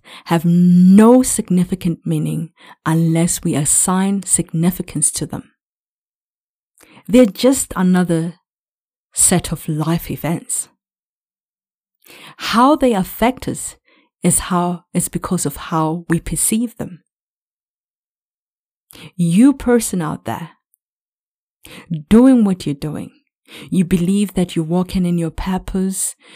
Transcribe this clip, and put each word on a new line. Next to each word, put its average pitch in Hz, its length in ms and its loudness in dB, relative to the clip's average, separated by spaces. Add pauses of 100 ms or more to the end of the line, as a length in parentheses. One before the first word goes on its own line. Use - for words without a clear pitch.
(260)
have 165 200 0
no 180 760 6
significant 180 800 -4
meaning 156 460 -4 (340)
unless 165 580 0
we 165 120 -2
assign 190 680 0
significance 170 880 -2
to - 140 -6
them. - 260 -12 (1600)
They're 247 180 8
just 247 500 0
another 180 640 0 (760)
set - 380 0
of - 180 -8
life 156 420 -2
events. - 580 -8 (1700)
How 254 380 2
they 254 180 2
affect 220 540 -2
us - 300 -8 (460)
is 180 160 2
how, 175 540 -4
is 175 140 -2
because - 380 -6
of 147 100 -6
how 160 540 -4
we 160 100 0
perceive 220 580 -4
them. - 260 -14 (2000)
You 185 380 4
person 233 480 -2
out - 240 -8
there, 151 260 -10 (1600)
doing 240 340 6
what 190 220 -2
you're 147 100 -4
doing, - 360 -10 (580)
you 170 160 0
believe 190 480 0
that 180 220 -4
you're 160 100 -2
walking 180 400 -2
in 175 120 0
your 165 140 -4
purpose, 190 840 -6 (200)